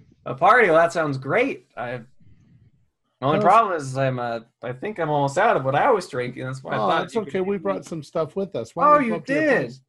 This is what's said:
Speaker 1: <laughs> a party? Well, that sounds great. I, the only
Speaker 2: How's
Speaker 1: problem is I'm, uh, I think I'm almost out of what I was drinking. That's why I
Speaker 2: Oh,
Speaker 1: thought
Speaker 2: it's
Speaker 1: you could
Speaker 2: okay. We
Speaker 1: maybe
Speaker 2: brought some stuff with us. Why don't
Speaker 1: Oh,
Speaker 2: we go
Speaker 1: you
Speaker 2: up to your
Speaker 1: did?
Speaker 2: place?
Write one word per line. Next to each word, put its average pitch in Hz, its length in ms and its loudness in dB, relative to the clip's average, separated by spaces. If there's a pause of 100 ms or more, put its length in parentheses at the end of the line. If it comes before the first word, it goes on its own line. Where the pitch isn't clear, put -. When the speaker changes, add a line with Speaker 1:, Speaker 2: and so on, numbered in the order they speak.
(260)
Speaker 1:
<laughs> - 0 -
a 139 100 -8
party? 208 320 4
Well, 160 100 4
that 165 160 4
sounds 151 240 -2
great. 175 580 -2
I, 123 220 -8 (1200)
the 123 60 -4
only 151 120 2
Speaker 2:
How's 208 60 0
Speaker 1:
problem 202 340 4
is 135 200 -8
I'm, 131 220 0
uh, 117 200 -6 (220)
I 123 120 -8
think 208 260 -8
I'm 160 100 -2
almost 143 280 0
out 208 200 4
of 135 80 -4
what 135 100 0
I 214 160 2
was 196 160 0
drinking. 127 380 -8
That's 131 180 -10
why 160 100 -8
I - 40 -2
Speaker 2:
Oh, - 100 -2
Speaker 1:
thought 170 180 0
Speaker 2:
it's 175 100 -10
Speaker 1:
you 226 60 -2
could 196 80 -8
Speaker 2:
okay. 190 120 -4
We 185 140 -4
Speaker 1:
maybe 175 80 -8
Speaker 2:
brought 185 220 -4
some 165 180 -10
stuff 156 320 -6
with 190 200 -6
us. 117 200 -10
Why 170 100 0
don't 294 100 6
Speaker 1:
Oh, - 40 8
Speaker 2:
we 277 60 0
go 226 40 -2
Speaker 1:
you 208 60 -2
Speaker 2:
up 160 100 -8
to 269 80 -4
your 302 100 0
Speaker 1:
did? 277 160 2
Speaker 2:
place? 131 300 -8